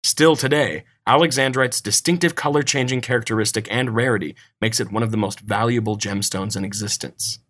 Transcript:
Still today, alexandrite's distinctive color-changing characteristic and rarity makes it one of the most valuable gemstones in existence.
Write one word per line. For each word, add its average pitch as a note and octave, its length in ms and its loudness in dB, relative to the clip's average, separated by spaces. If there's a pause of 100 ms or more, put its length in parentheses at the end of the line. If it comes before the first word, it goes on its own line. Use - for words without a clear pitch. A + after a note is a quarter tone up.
Still D#3 320 4
today, C3 480 0 (240)
alexandrite's C3+ 720 2
distinctive E3+ 560 0
color-changing C#3 640 0
characteristic A2 680 -2
and B2 220 -2
rarity A2 460 0 (240)
makes A2 180 0
it G2 140 -4
one A2+ 100 -2
of A2 80 0
the A2 60 -2
most G2+ 240 -2
valuable G#2+ 580 -2
gemstones G2+ 580 -4
in G2 80 -4
existence. - 840 -6